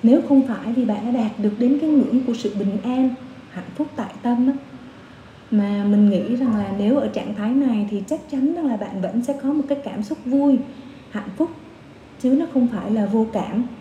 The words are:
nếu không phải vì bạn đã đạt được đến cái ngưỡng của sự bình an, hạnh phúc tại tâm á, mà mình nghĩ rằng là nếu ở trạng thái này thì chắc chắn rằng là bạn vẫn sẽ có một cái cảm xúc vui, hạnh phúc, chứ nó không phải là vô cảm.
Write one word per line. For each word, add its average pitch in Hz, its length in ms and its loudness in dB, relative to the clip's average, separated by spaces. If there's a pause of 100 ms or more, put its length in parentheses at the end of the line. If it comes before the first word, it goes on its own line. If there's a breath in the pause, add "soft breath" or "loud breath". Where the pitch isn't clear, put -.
nếu 247 260 8
không 269 180 8
phải 220 260 -4
vì 247 120 0
bạn 208 200 -2
đã 247 140 0
đạt 214 200 -2
được 208 200 0
đến 262 220 4
cái 311 80 0
ngưỡng 262 380 4
của 233 60 0
sự 208 260 -4
bình 196 240 -2
an, 254 260 0 (420)
hạnh - 240 -12
phúc 294 200 -4
tại 208 260 -8
tâm 240 260 2
á, 277 60 2 (960)
mà 202 320 2
mình 208 260 6
nghĩ 220 260 2
rằng 240 220 0
là 196 200 -2
nếu 214 200 2
ở 220 100 0
trạng 214 280 -6
thái 214 180 -2
này 233 380 2
thì 202 160 -4
chắc 311 120 -4 (120)
chắn 277 220 0
rằng 339 120 -4
là 226 120 0
bạn 196 240 -6
vẫn 214 200 -2
sẽ 277 220 -4
có 277 100 0
một 294 140 0
cái 277 160 0
cảm 208 200 -6
xúc 302 220 -6
vui, 277 320 4 (540 loud breath)
hạnh 202 260 -6
phúc, 330 120 0 (720)
chứ 254 80 2
nó 302 240 4
không 240 140 2
phải 196 240 -4
là 214 140 2
vô 220 280 2
cảm. 208 300 -2 (180)